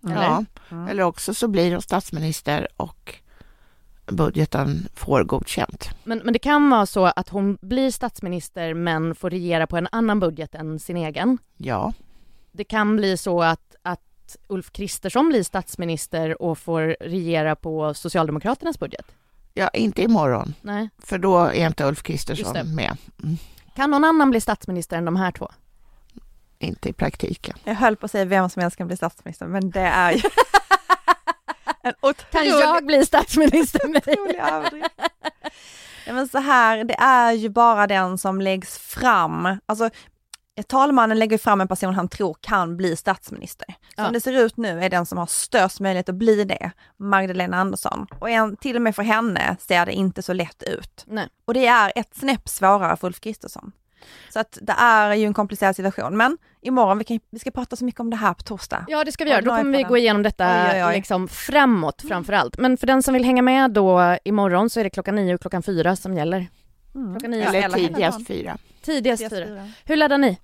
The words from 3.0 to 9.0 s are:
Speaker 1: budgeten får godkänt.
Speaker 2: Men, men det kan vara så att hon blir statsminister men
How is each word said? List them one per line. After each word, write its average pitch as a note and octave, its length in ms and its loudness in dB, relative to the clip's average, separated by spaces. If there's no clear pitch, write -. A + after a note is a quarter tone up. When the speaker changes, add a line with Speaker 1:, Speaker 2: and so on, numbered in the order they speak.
Speaker 1:
budgeten D3+ 880 -2
får B2+ 300 2
godkänt. - 640 -6
Speaker 2:
Men, A3+ 200 -6
men - 80 0
det A#3+ 60 2
kan D4 320 4
vara G#3+ 160 4
så F#3+ 200 0
att F3+ 220 0
hon G3 320 -2
blir B3+ 300 -2
statsminister F3 840 -8
men E3 400 -2